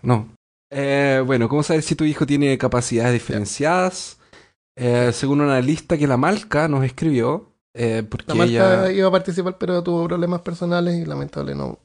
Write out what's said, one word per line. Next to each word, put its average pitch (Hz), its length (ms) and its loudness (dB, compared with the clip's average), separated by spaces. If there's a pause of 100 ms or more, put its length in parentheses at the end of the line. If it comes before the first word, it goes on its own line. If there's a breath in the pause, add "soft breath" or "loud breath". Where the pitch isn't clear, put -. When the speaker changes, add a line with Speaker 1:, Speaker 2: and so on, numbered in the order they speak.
Speaker 1:
no. 113 240 0 (420)
Eh, 139 560 0
bueno, 123 220 2
¿cómo 147 160 2
saber 160 200 0
si 156 120 -2
tu - 80 -2
hijo 151 220 0
tiene 139 320 2
capacidades 123 540 0
Speaker 2:
Ya. - 20 4
Speaker 1:
diferenciadas? 147 1040 -2 (560 soft breath)
Eh, 123 380 2
según 139 260 0
una 139 220 2
lista 156 360 0
que 147 80 0
la 131 120 2
Malca 160 500 0
nos 139 160 0
escribió, 135 680 0 (240)
eh, 113 340 -2
porque 110 200 -8
Speaker 2:
La - 80 -2
Malca 185 540 4
Speaker 1:
ella - 20 0
Speaker 2:
iba 190 160 2
a 185 40 2
participar, 185 460 -2
pero 175 240 -2
tuvo 170 240 -2
problemas 175 360 -2
personales 175 600 -2
y 165 40 -6
lamentable 139 500 -8
no, 67 300 -8